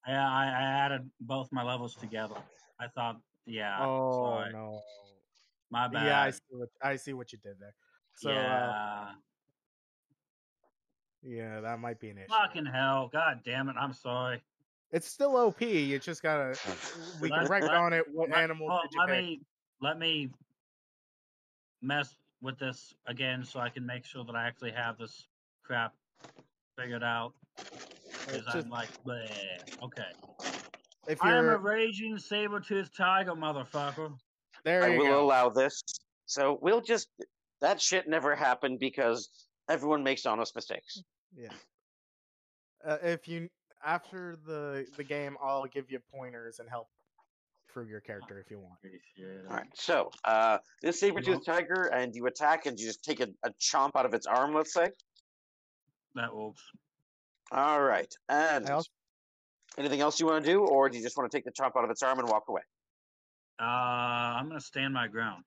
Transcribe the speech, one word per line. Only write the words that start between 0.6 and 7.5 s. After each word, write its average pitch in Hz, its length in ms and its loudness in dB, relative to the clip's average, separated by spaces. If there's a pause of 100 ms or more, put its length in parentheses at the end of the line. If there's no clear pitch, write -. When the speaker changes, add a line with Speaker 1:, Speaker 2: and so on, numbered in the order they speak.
Speaker 1:
added 135 240 -4 (120)
both 131 300 -6
my 127 120 -2
levels 120 320 -4
together. 110 400 -8 (440)
I 123 80 -10
thought, 117 300 -6 (280)
yeah, 104 360 -4
Speaker 2:
Oh, 131 300 0
Speaker 1:
sorry. 120 420 -2
Speaker 2:
no. 107 280 -12 (920)
Speaker 1:
My 120 200 0
Speaker 2:
Yeah, 127 300 4
I 139 60 4
Speaker 1:
bad. 135 80 -2
Speaker 2:
see - 60 -18 (100)
what, 123 180 -10 (140)
I 139 140 0
see 139 160 -10
what 127 200 -12
you 113 100 -18
did 101 160 -16